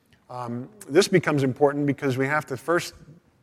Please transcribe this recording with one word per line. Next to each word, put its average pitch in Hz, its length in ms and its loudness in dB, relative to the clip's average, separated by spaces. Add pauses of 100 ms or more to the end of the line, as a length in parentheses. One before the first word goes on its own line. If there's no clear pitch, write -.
(280)
Um, 123 420 -10 (180)
this 170 180 4
becomes 151 380 2
important 143 420 2
because 135 320 0
we 135 80 2
have 147 200 -2
to 135 100 -6
first - 380 -2 (480)